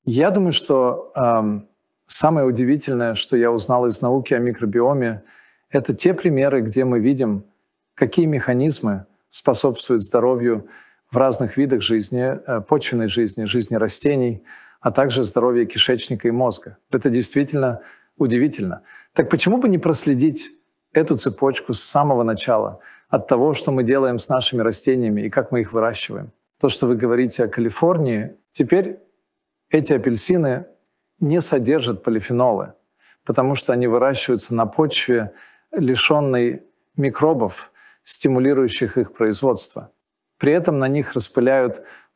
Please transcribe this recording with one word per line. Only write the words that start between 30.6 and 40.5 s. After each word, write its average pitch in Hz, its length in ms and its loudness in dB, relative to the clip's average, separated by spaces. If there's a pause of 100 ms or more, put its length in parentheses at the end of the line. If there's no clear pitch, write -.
не 165 200 2
содержат 131 640 0
полифенолы, 117 720 -2 (500)
потому 135 300 0
что 131 180 -2
они 123 140 0
выращиваются 120 680 0
на 113 120 0
почве, 123 640 0 (400)
лишенной 131 880 0 (340)
микробов, 139 760 0 (300)
стимулирующих 131 960 0
их 113 160 -4
производство. 110 760 -2 (480)
При 143 140 2